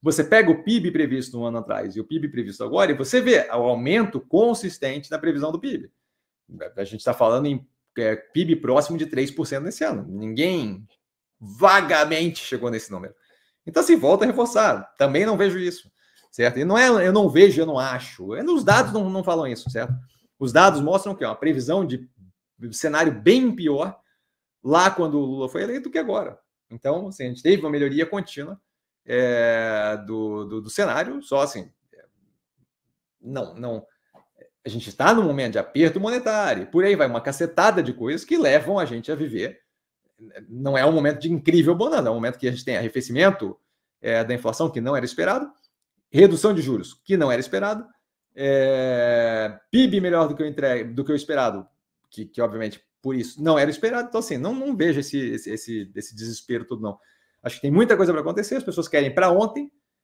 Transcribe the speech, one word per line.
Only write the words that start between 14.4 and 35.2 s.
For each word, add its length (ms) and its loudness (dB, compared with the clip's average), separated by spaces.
Também 300 2
não 120 0
vejo 200 0
isso, 340 -8
certo? 280 0
E 60 -2
não 120 2
é, 100 6
eu 60 4
não 160 4
vejo, 320 8
eu 40 2
não 140 -2
acho. 560 -8
É, 80 -8
os 200 0
dados 300 4
não, 160 -2
não 140 -4
falam 240 -2
isso, 240 -8
certo? 220 -4
Os 140 -4
dados 300 6
mostram 340 -2
que 80 -6
é 40 -4
uma 80 -6
previsão 500 -2
de 220 -8
cenário 400 0
bem 440 4
pior 440 -4
lá 280 4
quando 280 -2
o 60 0
Lula 240 -6
foi 140 -6
eleito 260 -6
do 20 -14
que 60 -4
agora. 400 -4
Então, 380 -4
assim, 160 -14
a 40 -8
gente 140 -10
teve 220 4
uma 80 -2
melhoria 340 0
contínua, 540 -10
é, 1000 0
do, 380 -6
do, 160 -10
do 100 -14
cenário, 500 -2
só 200 -2
assim, 300 -6
não, 320 -10
não, 320 -10
a 20 -10
gente 280 -10
tá 180 4
num 80 4